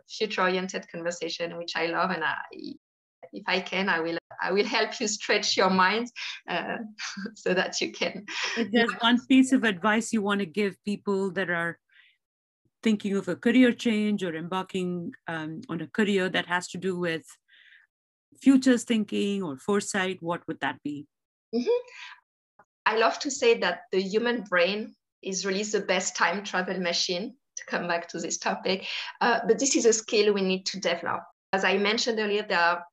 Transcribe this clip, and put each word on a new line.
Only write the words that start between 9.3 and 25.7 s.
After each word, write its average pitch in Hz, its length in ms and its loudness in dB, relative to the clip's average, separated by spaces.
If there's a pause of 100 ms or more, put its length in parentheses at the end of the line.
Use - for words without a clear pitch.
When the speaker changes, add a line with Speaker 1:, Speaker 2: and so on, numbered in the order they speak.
Speaker 2:
of 220 120 4
advice 214 480 2
you 226 80 2
want 202 200 0
to 196 60 -2
give 185 380 -2
people 196 480 -2
that 185 160 -2
are 170 300 -2 (1040)
thinking 208 340 2
of 185 120 -2
a 170 80 -2
career 240 360 6
change 214 500 0
or 170 120 -4
embarking, 180 800 -4 (160)
um, 160 420 -8
on 170 100 -6
a 156 60 -8
career 190 420 0
that 175 180 -2
has 175 220 -4
to 185 100 -10
do 180 200 -4
with 165 260 -4 (1120)
futures 262 460 4
thinking 202 580 -2
or 139 140 -6
foresight, 190 640 -2
what 165 260 -6
would 160 140 -8
that 139 220 -6
be? 147 240 -8 (480)
Speaker 1:
Mm-hmm. - 1080 -4 (220)
I 220 120 2
love 226 240 4
to 294 100 -4
say 233 280 4
that 185 240 0 (100)
the 190 80 4
human 220 420 0
brain 196 540 0 (260)
is 190 240 -4
really 196 160 0
the 208 180 0